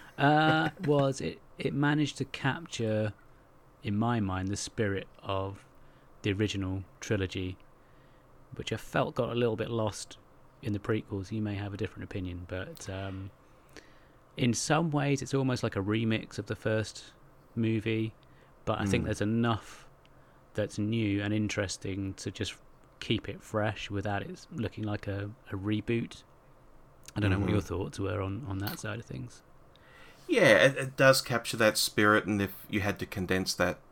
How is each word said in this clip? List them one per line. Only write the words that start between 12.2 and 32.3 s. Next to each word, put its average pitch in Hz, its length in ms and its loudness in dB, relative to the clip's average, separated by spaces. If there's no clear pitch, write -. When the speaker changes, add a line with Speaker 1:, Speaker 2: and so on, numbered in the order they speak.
Speaker 2:
but, 92 420 -10
um, 95 400 -8
in 120 180 2
some 156 360 2
ways 143 320 2
it's 127 140 -6
almost 131 280 0
like 113 120 -2
a 101 60 0
remix 110 580 0
of 104 80 -8
the 113 80 -6
first - 580 -4
movie, 110 580 0
but 107 160 0
I 107 40 0
think 101 180 2
Speaker 1:
Mm. - 20 -2
Speaker 2:
there's 107 160 -2
enough 113 640 0
that's 104 240 -2
new 104 420 2
and 104 120 0
interesting 101 840 -2
to - 160 -8
just - 240 -6
keep - 280 -2
it - 140 -12
fresh 107 480 -2
without 101 320 -2
it - 280 -12
looking 113 320 -6
like 107 240 -4
a, 101 220 -4
a 110 40 -4
reboot. 107 680 -2
I - 40 -4
don't 104 100 2
know 95 80 2
what 98 80 2
Speaker 1:
Mm-hmm. 90 80 2
Speaker 2:
your 104 80 2
thoughts - 380 -4
were 98 220 -2
on, 98 260 -4
on 98 120 -4
that 101 200 -6
side 107 200 -6
of 120 60 -12
things. 127 360 -12
Speaker 1:
Yeah, 143 380 8
it, 135 120 4
it 135 200 -6
does 135 240 8
capture - 360 -2
that 110 200 6
spirit, 107 480 6
and 101 160 2